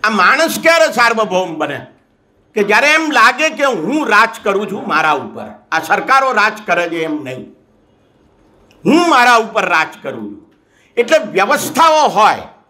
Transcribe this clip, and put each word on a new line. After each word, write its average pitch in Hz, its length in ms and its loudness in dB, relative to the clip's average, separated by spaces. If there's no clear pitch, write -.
આ 214 60 2
માણસ 302 520 0
ક્યારે 320 300 4
સાર્વભૌમ 208 640 0
બને? 143 220 -6
કે 208 80 0
જ્યારે 220 300 2
એમ 320 180 0
લાગે 240 380 2
કે 302 160 -4
હું 254 420 -2
રાજ 220 260 2
કરું 202 280 -2
છું 156 160 -8
મારા 156 240 0
ઉપર, 117 360 -6
આ 160 80 0
સરકારો 262 520 0
રાજ 214 340 0
કરે 175 240 0
છે 165 140 -6
એમ 156 200 -4
નહીં, 131 180 -12
હું 330 260 2
મારા 247 260 6
ઉપર 214 300 0
રાજ 160 260 0
કરું 120 280 -10
છું. - 160 -20
એટલે 240 200 2
વ્યવસ્થાઓ 294 920 0
હોય 165 360 0